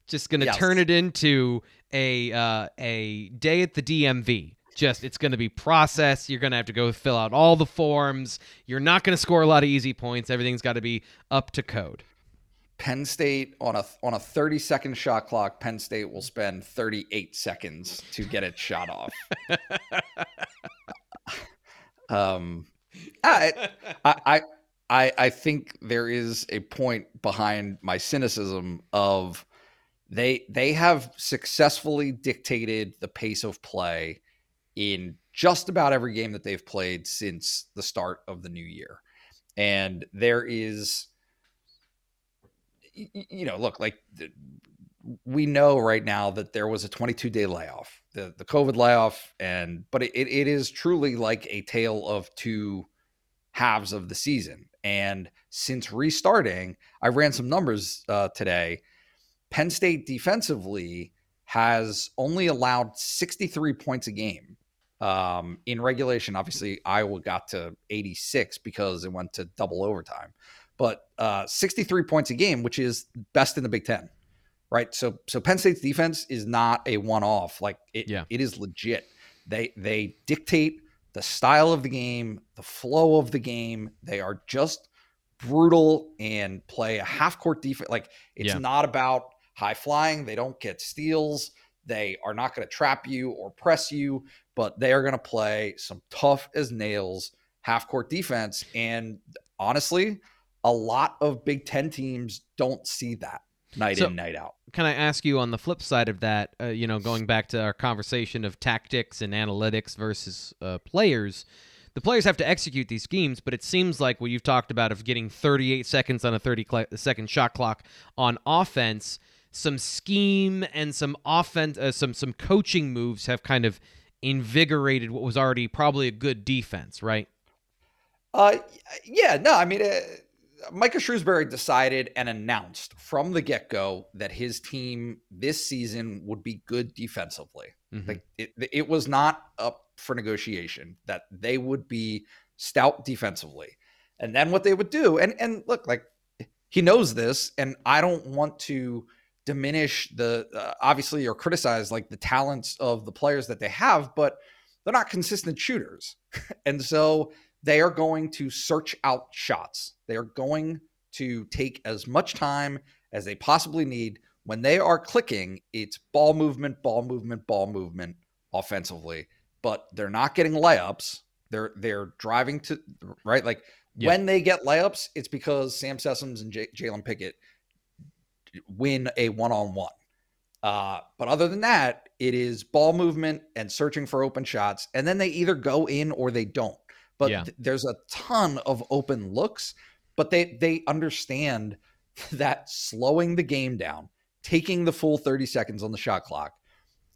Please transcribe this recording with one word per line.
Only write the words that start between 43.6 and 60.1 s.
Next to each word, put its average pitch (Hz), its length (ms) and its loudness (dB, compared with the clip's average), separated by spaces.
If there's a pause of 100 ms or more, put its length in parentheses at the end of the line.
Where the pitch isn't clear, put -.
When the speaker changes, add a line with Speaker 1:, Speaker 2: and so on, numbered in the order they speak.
Speaker 2:
like, 107 200 -4 (180)
th-, 80 140 -14 (920)
we 143 200 0
know 143 320 6
right 110 260 4
now 101 280 0
that 101 220 -8
there 107 140 -2
was 107 160 -2
a 104 60 -10
twenty-two 120 400 -4
day 107 160 0
layoff, 82 560 -8 (120)
the, 95 240 -10
the - 80 -16
covid 139 300 4
layoff, 120 640 4
and, 90 520 -4
but 127 120 0
it, 120 100 -4
it, 127 140 0
it 139 200 2
is 143 240 0
truly, 147 440 0
like, 113 340 -2
a 104 120 -8
tale 110 460 -2
of 101 280 -4
two 104 520 -6 (640)
halves 107 420 2
of 95 160 -8
the 104 60 -10
season. 131 500 -4 (180)
And 98 460 -4 (200)
since - 420 -8
restarting, 127 880 0 (240)
I - 80 4
ran 143 220 4
some 123 180 -4
numbers, 127 580 0
uh, 101 220 2
today. 87 520 -2 (680)
Penn 156 220 0
State 170 340 0
defensively 101 1080 -4 (340)